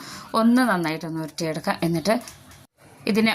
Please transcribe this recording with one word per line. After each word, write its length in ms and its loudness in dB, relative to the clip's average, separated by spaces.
ഒന്ന് 280 6
നന്നായിട്ടൊന്ന് 600 -2
ഉരുട്ടിയെടുക്കുക. 600 -4
എന്നിട്ട് 320 2
ഇതിനെ 280 2